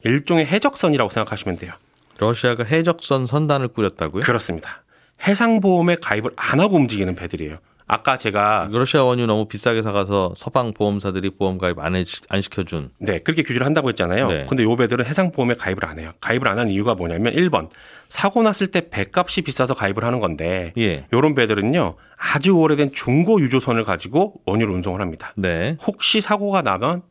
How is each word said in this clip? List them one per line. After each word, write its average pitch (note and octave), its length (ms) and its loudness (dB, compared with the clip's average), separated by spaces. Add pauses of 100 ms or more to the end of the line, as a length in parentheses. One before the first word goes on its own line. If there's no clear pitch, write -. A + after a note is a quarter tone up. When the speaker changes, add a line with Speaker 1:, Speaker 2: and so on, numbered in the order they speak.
Speaker 1:
일종의 D3 400 2
해적선이라고 D#3 640 2
생각하시면 G#2 480 -4
돼요. E2+ 160 -12 (460)
Speaker 2:
러시아가 A#2 460 0
해적선 D3+ 640 0
선단을 C#3 420 0
꾸렸다고요? F#2+ 560 -2
Speaker 1:
그렇습니다. - 600 -2 (420)
해상보험에 G3 720 4
가입을 A2 400 -2
안 - 240 0
하고 G3 160 4
움직이는 G#2 380 2
배들이에요. D#2+ 420 -8 (320)
아까 B2+ 300 0
제가 G#2 540 0
Speaker 2:
러시아 C3 320 2
원유 B2 220 2
너무 G#2+ 200 2
비싸게 A2+ 340 0
사가서 G2+ 540 0
서방 A#2+ 380 -2
보험사들이 G2 580 -2
보험 F#2 260 -2
가입 F2+ 220 -2
안 E2 160 -4
해-, F#2 100 0 (240)
안 G2 140 -2
시켜준. D#2+ 560 -6
Speaker 1:
네, G2 220 -2
그렇게 D#3+ 240 0
규제를 A#2+ 200 -2
한다고 C#3+ 260 0
했잖아요. G2+ 360 0
Speaker 2:
네. D#2 220 -2
Speaker 1:
근데 B2+ 160 2
요 A2 100 4
배들은 A#2+ 320 0
해상보험에 C#3 480 0
가입을 F#2 300 -6
안 E2 160 -14
해요. D#2+ 100 -14 (100)
가입을 B2 280 0
안 G2+ 100 -2
하는 A#2 140 0
이유가 G#2 240 0
뭐냐면 E2+ 380 -2
일 F3+ 140 2
번, F2 200 -2 (400)
사고 G3+ 340 0
났을 G#3 240 0
때 F3+ 220 -2
배값이 D#3+ 540 -2
비싸서 C3 320 -2
가입을 G2+ 280 -2
하는 A#2+ 160 0
건데 F2 580 -2
Speaker 2:
예. F#2 360 0
Speaker 1:
요런 C3+ 240 4
배들은요, A2 580 2 (220)
아주 F#3 400 2
오래된 D3+ 360 4
중고 E3+ 480 2
유조선을 B2 440 2
가지고 A2+ 640 -2
원유를 A2 280 0
운송을 F2+ 260 -2
합니다. E2+ 360 -8
Speaker 2:
네. F#2 400 -2 (100)
Speaker 1:
혹시 - 340 0
사고가 G3+ 420 0
나면 C3 480 0